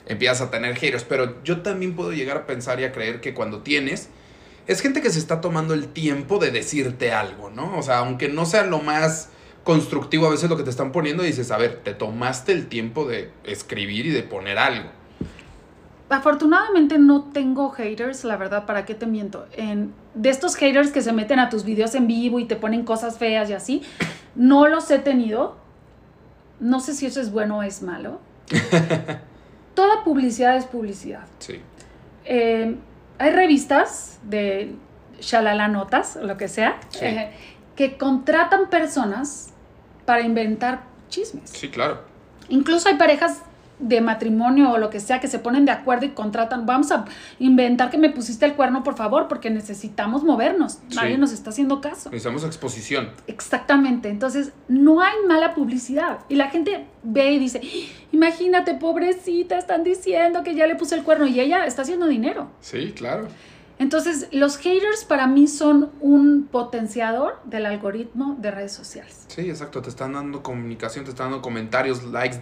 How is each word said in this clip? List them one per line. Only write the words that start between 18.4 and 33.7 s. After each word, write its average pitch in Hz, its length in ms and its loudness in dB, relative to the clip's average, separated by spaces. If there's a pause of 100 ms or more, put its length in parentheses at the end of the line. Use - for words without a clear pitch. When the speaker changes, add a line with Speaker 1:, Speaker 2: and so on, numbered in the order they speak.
Speaker 2:
¿para 202 200 -4
qué 220 100 -10
te 233 100 -8
miento? 214 480 -6
En, 208 400 -6 (200)
de 226 160 2
estos 359 280 0
haters 285 340 4
que 277 100 0
se 226 120 0
meten 226 260 2
a 240 100 4
tus 214 140 -4
videos 220 320 -2
en 247 120 2
vivo 240 320 0
y 240 60 -4
te 214 120 -4
ponen 220 260 -2
cosas 226 340 -4
feas 220 320 0
y 202 40 -4
así, 254 280 -4 (540)
no 277 320 10
los 320 240 2
he 277 80 6
tenido. 254 560 0 (1040)
No 254 220 2
sé 302 140 -6
si 277 100 -6
eso 262 160 -4
es 214 100 -4
bueno 208 280 -2
o 208 40 -4
es 196 180 -8
malo. 190 380 -10 (300)
Speaker 1:
<laughs> 165 500 0 (760)
Speaker 2:
Toda 403 300 4
publicidad 254 540 2
es 254 80 -4
publicidad. 214 560 -10 (180)
Speaker 1:
Sí. - 220 -16 (640)
Speaker 2:
Eh, 226 500 0 (420)
hay 294 140 4
revistas 339 920 4